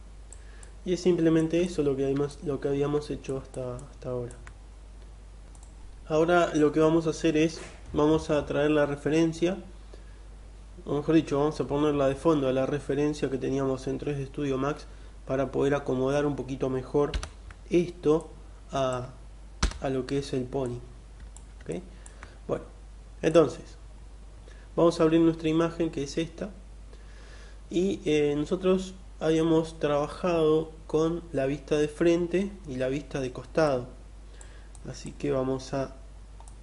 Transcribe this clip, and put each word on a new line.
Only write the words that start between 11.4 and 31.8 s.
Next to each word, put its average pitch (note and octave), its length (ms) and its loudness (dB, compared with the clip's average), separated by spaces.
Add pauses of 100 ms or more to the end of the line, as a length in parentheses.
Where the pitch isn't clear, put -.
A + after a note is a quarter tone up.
a B2+ 60 -4
ponerla C#3+ 420 2
de C3+ 60 0
fondo C#3+ 340 4
a - 20 4
la C3 140 2
referencia C#3+ 640 0
que C3 80 -2
teníamos C3+ 500 -2
en C3+ 120 -2
tres C#3+ 180 -4
D C3+ 80 -4
Studio C3+ 320 -2
Max C#3+ 280 -2 (400)
para C3+ 240 0
poder C3+ 260 2
acomodar C#3 500 2
un D3 100 0
poquito C3 340 -2
mejor C#3+ 440 0 (560)
esto D#3+ 600 2 (400)
a, B2+ 420 -2 (680)
a C#3 100 -2
lo C3 160 0
que C#3 120 -2
es C#3 160 -4
el C3 100 0
pony. B2 360 -4 (800)
¿Ok? F3 200 -8 (640)
Bueno, - 200 -4 (560)
entonces, D#3+ 560 4 (1000)
vamos E3 240 6
a E3 40 6
abrir E3 180 8
nuestra E3 260 4
imagen, E3 420 2
que C#3 140 -4
es C#3+ 140 -8
esta. E3 320 -4 (1200)
Y, F#3 340 2
eh, D3 320 4
nosotros F#3 600 2 (260)
habíamos D#3+ 580 4
trabajado D#3 920 2 (160)
con E3 440 2
la C3+ 140 0
vista D3 320 0
de D3+ 100 4